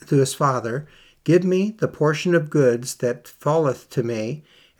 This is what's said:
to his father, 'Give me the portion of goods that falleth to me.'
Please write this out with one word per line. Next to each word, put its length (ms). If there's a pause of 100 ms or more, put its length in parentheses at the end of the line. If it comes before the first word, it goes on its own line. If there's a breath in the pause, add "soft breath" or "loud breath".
to 100
his 180
father, 520 (380 loud breath)
'Give 180
me 360
the 100
portion 440
of 180
goods 460
that 300
falleth 640
to 140
me.' 400 (360 soft breath)